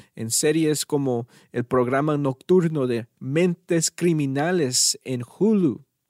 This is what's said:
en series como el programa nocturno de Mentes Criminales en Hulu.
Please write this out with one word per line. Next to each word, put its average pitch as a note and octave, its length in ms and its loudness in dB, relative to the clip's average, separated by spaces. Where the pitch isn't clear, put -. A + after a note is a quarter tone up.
en A2+ 140 -8
series D3+ 540 0
como B2+ 440 -2
el A#2+ 140 -4
programa C3+ 540 0
nocturno D#3 680 0
de A#2 200 -2
Mentes E3 720 0
Criminales D3+ 1120 0
en B2 180 -6
Hulu. F3+ 600 0